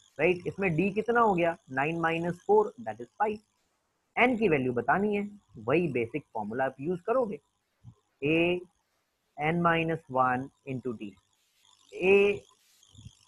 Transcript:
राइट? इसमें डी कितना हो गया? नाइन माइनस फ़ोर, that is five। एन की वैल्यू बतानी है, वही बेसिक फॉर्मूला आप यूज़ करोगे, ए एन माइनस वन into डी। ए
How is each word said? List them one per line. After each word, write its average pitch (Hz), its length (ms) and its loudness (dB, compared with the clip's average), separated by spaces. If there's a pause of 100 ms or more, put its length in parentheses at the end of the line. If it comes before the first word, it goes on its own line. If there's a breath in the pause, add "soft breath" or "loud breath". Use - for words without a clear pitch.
(180)
राइट? 175 280 0
इसमें 175 300 -2
डी 190 160 0
कितना 226 280 0
हो 214 140 4
गया? 170 220 0 (140)
नाइन 151 300 -2
माइनस 165 460 -2
फ़ोर, 208 340 4
that 110 240 -10
is - 80 -20 (100)
five। 214 160 -2 (800)
एन 240 200 2
की 214 120 2
वैल्यू 131 240 2
बतानी 170 440 0
है, 202 120 -4 (400)
वही 165 240 2
बेसिक 123 320 -4 (100)
फॉर्मूला 113 300 -6
आप 131 160 -6
यूज़ 175 260 -6
करोगे, 220 320 -2 (840)
ए 170 380 2 (760)
एन 160 260 0
माइनस 165 480 2
वन 127 380 2 (200)
into 123 300 -6
डी। 104 160 -12 (800)
ए 196 500 4 (840)